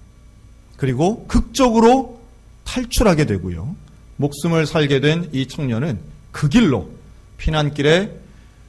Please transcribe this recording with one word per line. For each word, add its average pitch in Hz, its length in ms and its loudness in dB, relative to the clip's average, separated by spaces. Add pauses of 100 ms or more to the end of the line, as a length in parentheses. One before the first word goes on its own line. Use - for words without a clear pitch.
(760)
그리고 139 500 -2
극적으로 240 960 2 (420)
탈출하게 214 640 0
되고요. 95 500 -6 (400)
목숨을 160 500 -2
살게 143 360 0
된 160 320 0
이 131 140 -4
청년은 120 520 -4 (320)
그 - 180 -4
길로 147 400 2 (480)
피난길에 151 800 0 (520)